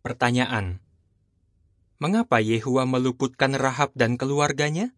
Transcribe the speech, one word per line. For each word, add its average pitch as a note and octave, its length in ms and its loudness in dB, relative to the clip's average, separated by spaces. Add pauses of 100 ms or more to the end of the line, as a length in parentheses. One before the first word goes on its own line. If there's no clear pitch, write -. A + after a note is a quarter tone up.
Pertanyaan: A#2+ 800 -2 (1200)
Mengapa F3+ 400 0
Yehua A#2+ 480 0
meluputkan C3 640 0
Rahab C3+ 400 0
dan A#2+ 240 2
keluarganya? D3 800 -2